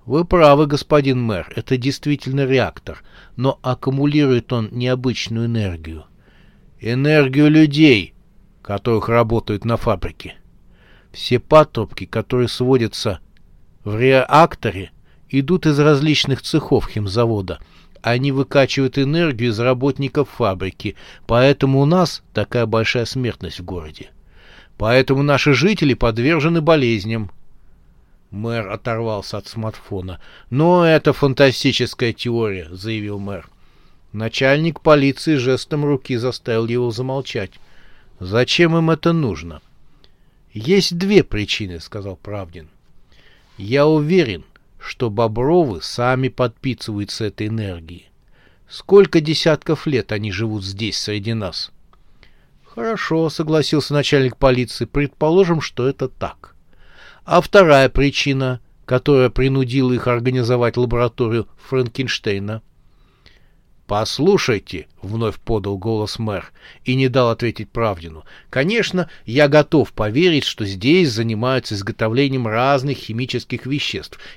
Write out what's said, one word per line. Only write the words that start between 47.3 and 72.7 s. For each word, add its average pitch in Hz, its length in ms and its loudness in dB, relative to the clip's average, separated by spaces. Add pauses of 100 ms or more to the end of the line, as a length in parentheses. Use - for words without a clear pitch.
энергией. 90 640 -10 (580)
Сколько 190 500 6
десятков 151 680 0
лет 120 260 -2
они 104 180 -4
живут 107 320 -4
здесь, 98 340 -6
среди 104 360 -6
нас?» 101 400 -8 (920)
«Хорошо», 190 640 -4
согласился 156 640 -2
начальник 135 440 0
полиции, 123 480 0
«предположим, 160 720 0
что - 260 -6
это 135 220 -4
так. - 480 -12 (680)
А 170 160 4
вторая 147 480 6
причина, 135 720 -2 (240)
которая 127 460 2
принудила 131 600 0
их 120 160 -2
организовать 120 680 0
лабораторию 120 800 -2
Франкенштейна?» 113 1040 -4 (1200)
«Послушайте», 110 1000 -2 (140)
вновь 107 360 -6
подал 101 400 -4
голос 107 400 -6
мэр 107 340 -8 (340)
и 127 100 0
не 131 140 2
дал 123 200 2
ответить 113 400 -4
Правдину. 87 540 -6 (260)
«Конечно, 185 600 -2 (160)
я 139 240 4
готов 147 420 4
поверить, 135 540 0
что - 200 -6
здесь 123 460 2
занимаются 113 640 -2
изготовлением 117 720 -2
разных 131 500 0